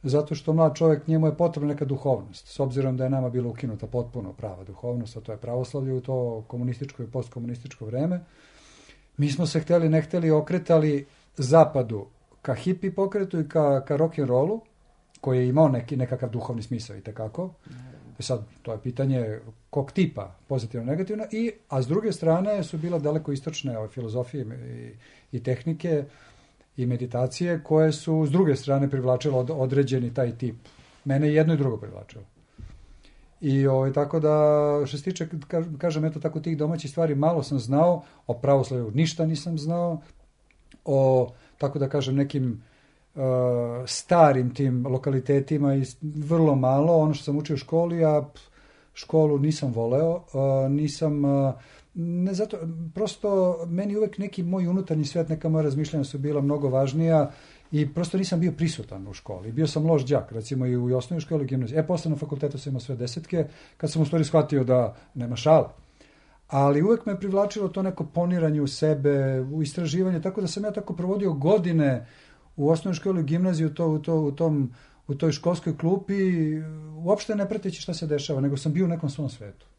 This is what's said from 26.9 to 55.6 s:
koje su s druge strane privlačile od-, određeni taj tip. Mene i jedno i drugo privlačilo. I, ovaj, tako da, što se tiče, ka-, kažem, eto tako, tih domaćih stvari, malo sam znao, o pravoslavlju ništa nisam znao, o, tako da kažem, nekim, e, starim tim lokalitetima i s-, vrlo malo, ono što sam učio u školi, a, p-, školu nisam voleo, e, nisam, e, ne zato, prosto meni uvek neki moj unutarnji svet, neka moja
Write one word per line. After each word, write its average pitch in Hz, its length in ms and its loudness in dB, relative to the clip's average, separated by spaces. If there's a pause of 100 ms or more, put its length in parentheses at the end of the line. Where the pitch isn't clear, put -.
koje 156 300 4
su 156 340 0
s 139 40 0
druge 156 260 4
strane 139 340 0
privlačile 131 440 0
od-, 127 160 0
određeni 131 640 0
taj 120 240 -2
tip. 117 180 -4 (480)
Mene 143 260 2
i 147 40 2
jedno 160 200 6
i - 20 2
drugo 135 200 0
privlačilo. 101 480 -14 (1160)
I, 139 260 2
ovaj, 135 260 4
tako 147 280 0
da, 151 140 4 (520)
što 143 100 -8
se 139 60 -8
tiče, 185 240 -6
ka-, 165 520 -6
kažem, 156 260 -2
eto 156 160 -2
tako, 156 200 -4
tih 160 160 -4
domaćih 151 340 -2
stvari, 160 240 0
malo 151 280 2
sam 139 160 -2
znao, 156 440 2 (240)
o 120 80 -2
pravoslavlju 131 600 2
ništa 160 320 2
nisam 160 320 -2
znao, 165 420 -2 (840)
o, 131 480 4 (260)
tako 143 200 -2
da 139 100 0
kažem, 135 260 0
nekim, 139 480 0 (520)
e, 151 60 -8 (640)
starim 135 680 4
tim 127 320 0
lokalitetima 139 880 0
i 135 100 2
s-, - 180 -12
vrlo 151 520 2
malo, 139 420 4
ono 151 180 4
što - 100 -8
sam 143 120 -2
učio 151 180 -2
u 143 40 -2
školi, 170 460 0
a, 151 180 4 (120)
p-, - 60 -20 (540)
školu 151 440 2
nisam 143 340 0
voleo, 127 440 2
e, 135 520 0
nisam, 147 560 0
e, 139 280 2 (420)
ne 175 400 -2
zato, 208 240 -4 (360)
prosto 196 720 0
meni 196 300 -2
uvek 208 220 -2
neki 196 240 -4
moj 180 260 0
unutarnji 175 360 0
svet, 165 240 -2
neka 160 200 -2
moja 156 140 2